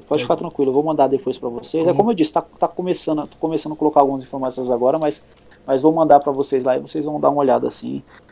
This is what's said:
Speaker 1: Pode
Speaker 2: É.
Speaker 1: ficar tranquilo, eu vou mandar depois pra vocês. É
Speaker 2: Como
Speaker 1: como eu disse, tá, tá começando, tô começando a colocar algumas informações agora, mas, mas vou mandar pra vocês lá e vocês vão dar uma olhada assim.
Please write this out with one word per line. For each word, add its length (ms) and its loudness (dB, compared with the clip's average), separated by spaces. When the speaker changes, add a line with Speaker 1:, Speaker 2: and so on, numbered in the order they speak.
Speaker 1:
Pode 140 0
Speaker 2:
É. 20 -6
Speaker 1:
ficar 120 0
tranquilo, 340 -2
eu 40 2
vou 100 2
mandar 240 2
depois 280 -2
pra 120 -8
vocês. 340 -6
É 40 0
Speaker 2:
Como 120 2
Speaker 1:
como 140 4
eu 20 -4
disse, 180 0
tá, 80 0
tá 280 -4
começando, 580 -4
tô 120 -20
começando 340 -4
a 40 -12
colocar 240 2
algumas 220 2
informações 480 -6
agora, 260 2
mas, 280 -4
mas 160 0
vou 100 6
mandar 280 6
pra 100 -4
vocês 320 -2
lá 140 0
e 40 -4
vocês 240 -6
vão 140 -6
dar 120 2
uma 100 0
olhada 260 2
assim. 340 -8